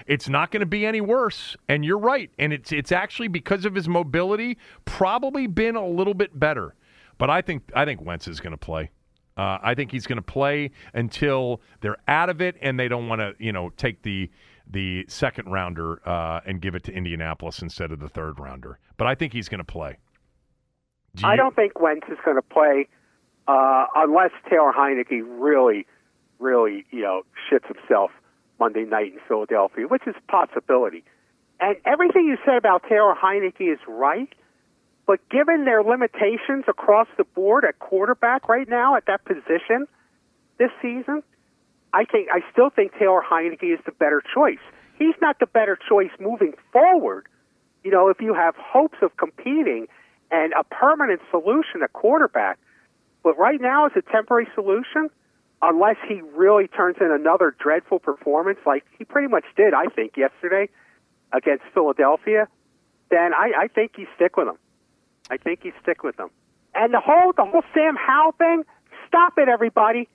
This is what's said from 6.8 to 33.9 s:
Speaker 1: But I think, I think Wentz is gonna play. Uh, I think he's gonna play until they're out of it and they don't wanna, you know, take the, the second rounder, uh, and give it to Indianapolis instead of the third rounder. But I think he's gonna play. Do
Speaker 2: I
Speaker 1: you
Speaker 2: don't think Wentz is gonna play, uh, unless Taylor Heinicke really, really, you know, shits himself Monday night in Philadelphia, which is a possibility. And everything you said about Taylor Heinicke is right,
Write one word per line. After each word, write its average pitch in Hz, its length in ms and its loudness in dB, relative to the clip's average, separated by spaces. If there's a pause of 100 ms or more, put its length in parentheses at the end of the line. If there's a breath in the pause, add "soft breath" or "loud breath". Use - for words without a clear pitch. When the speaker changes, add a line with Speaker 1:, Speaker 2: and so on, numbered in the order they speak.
Speaker 1:
But 131 140 0
I 175 100 0
think, 156 220 -8 (120)
I 135 80 2
think 135 180 -6
Wentz 85 260 -10
is 82 120 -14
gonna 80 180 -12
play. 80 340 -10 (440)
Uh, 95 260 -6
I 117 120 -2
think 123 180 -8
he's 123 140 -10
gonna 117 160 -8
play 143 480 -4 (240 loud breath)
until 123 680 -4 (220 soft breath)
they're 104 160 -6 (100)
out 160 220 0
of 160 100 -8
it 180 220 -6
and 135 180 -4
they 127 80 -4
don't 120 200 -6
wanna, 110 320 -6
you 110 120 -6
know, 90 200 -6
take 117 320 -8
the, 95 260 -6 (400 soft breath)
the 92 380 -8
second 117 440 -8
rounder, 87 560 -8
uh, 85 380 -6
and 95 160 -10
give 90 140 -8
it 87 80 -12
to 104 100 -14
Indianapolis 82 680 -10
instead 82 280 -12
of 76 80 -14
the 73 100 -14
third 78 300 -12
rounder. 65 380 -18 (200)
But 113 100 -2
I 135 80 -2
think 135 180 -10
he's 117 160 -10
gonna 92 140 -10
play. 78 340 -14 (1160)
Do - 100 -6
Speaker 2:
I 190 60 4
Speaker 1:
you 220 60 4
Speaker 2:
don't 262 180 2
think 202 240 0
Wentz 156 300 0
is 156 140 -10
gonna 139 180 0
play, 143 460 2 (600)
uh, 135 380 4 (100)
unless 160 360 4 (180)
Taylor 151 280 4
Heinicke 131 480 0
really, 123 640 2 (520)
really, 113 520 0
you 120 100 -8
know, 95 220 -4 (260)
shits - 160 0
himself - 460 -2 (480)
Monday 113 240 -2
night 107 300 -4
in 104 140 -20
Philadelphia, 107 600 -2
which 247 180 -2
is 233 120 -8
a - 140 -10
possibility. 123 720 -2 (560)
And 196 160 0 (100)
everything 339 400 2
you 277 200 0
said 262 120 4
about 196 320 2
Taylor 208 300 4
Heinicke 190 520 -2
is 147 160 -4
right, 143 460 -4 (720)